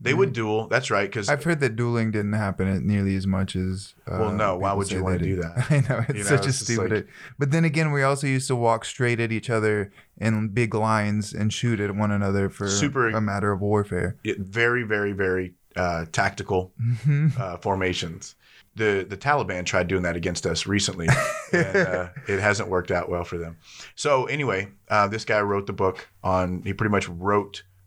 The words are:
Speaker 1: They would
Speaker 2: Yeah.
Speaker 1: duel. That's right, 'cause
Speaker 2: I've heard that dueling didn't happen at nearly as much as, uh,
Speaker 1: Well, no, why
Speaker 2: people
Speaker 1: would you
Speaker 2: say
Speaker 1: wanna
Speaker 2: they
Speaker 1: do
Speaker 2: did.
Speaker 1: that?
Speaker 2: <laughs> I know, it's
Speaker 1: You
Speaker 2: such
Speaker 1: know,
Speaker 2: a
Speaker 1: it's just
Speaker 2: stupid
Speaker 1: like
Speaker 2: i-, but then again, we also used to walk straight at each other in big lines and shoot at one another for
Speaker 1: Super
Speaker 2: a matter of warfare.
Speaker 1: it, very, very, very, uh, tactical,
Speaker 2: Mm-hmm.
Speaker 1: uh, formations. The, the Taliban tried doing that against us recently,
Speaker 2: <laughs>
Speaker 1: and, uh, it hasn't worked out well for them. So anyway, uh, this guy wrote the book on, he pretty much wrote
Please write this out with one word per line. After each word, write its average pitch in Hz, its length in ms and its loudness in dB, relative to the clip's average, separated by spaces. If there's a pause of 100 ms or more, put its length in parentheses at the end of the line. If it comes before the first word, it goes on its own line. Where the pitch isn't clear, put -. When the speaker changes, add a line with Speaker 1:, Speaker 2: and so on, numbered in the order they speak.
Speaker 1:
They 123 120 0
would 190 160 4
Speaker 2:
Yeah. 110 40 -6
Speaker 1:
duel. 110 340 0
That's 120 240 0
right, 101 180 2
'cause 101 200 -4
Speaker 2:
I've 147 160 0
heard 165 160 0
that 117 160 0
dueling 117 340 0
didn't 104 220 0
happen 98 340 0
at 95 160 0
nearly 98 320 2
as 95 100 -2
much 95 300 0
as, 92 380 -4 (120)
uh, 92 140 -6
Speaker 1:
Well, 107 140 0
no, 101 240 0
why 98 140 0
Speaker 2:
people 98 80 0
Speaker 1:
would 95 120 -2
you 95 60 -2
Speaker 2:
say 92 40 -2
Speaker 1:
wanna 92 180 0
Speaker 2:
they 82 80 0
Speaker 1:
do 95 100 0
Speaker 2:
did. 87 80 -2
Speaker 1:
that? 87 220 -2
Speaker 2:
<laughs> - 40 4
I 143 80 4 (100)
know, 117 200 0
it's 104 80 -2
Speaker 1:
You 104 80 -4
Speaker 2:
such 101 60 0
Speaker 1:
know, 143 40 4
Speaker 2:
a - 40 4
Speaker 1:
it's - 80 -2
just 131 180 0
Speaker 2:
stupid 110 260 0
Speaker 1:
like 104 140 0
Speaker 2:
i-, - 20 -20 (320)
but 143 120 0
then 165 120 4
again, 156 300 2
we 143 100 0
also 139 240 0
used 131 200 0
to 131 100 0
walk 113 260 2
straight 120 380 0
at 113 100 0
each 110 180 -4
other 107 420 2 (260)
in 110 320 0
big 113 260 0
lines 107 580 0
and 107 200 0
shoot 117 260 0
at 101 160 -2
one 104 160 2
another 98 380 2
for 101 180 -6
Speaker 1:
Super 127 400 2
Speaker 2:
a 110 140 0
matter 104 320 0
of 95 80 -2
warfare. 101 640 0
Speaker 1:
it, 107 140 -2
very, 117 440 0
very, 104 300 0
very, 92 400 0 (240)
uh, 87 340 0
tactical, 98 680 0
Speaker 2:
Mm-hmm. 143 480 2 (120)
Speaker 1:
uh, 90 180 -6
formations. 92 760 -2 (380)
The, 101 340 2
the 95 100 -10
Taliban 98 480 0
tried 92 240 0
doing 92 140 2
that 85 120 0
against 87 300 -4
us 82 200 -2
recently, 95 400 -2 (260)
Speaker 2:
<laughs> - 200 -10
Speaker 1:
and, 175 240 0
uh, 92 320 0 (180)
it 98 140 0
hasn't 101 300 2
worked 92 200 0
out 87 200 -2
well 90 160 -2
for 87 120 -8
them. 82 200 -8 (380)
So 135 320 2
anyway, 113 420 -2 (200)
uh, 104 200 4
this 107 160 -4
guy 107 160 2
wrote 101 260 0
the 104 60 -4
book 92 340 0 (160)
on, 92 400 0
he 101 80 -4
pretty 104 200 0
much 98 180 2
wrote 98 540 0 (240)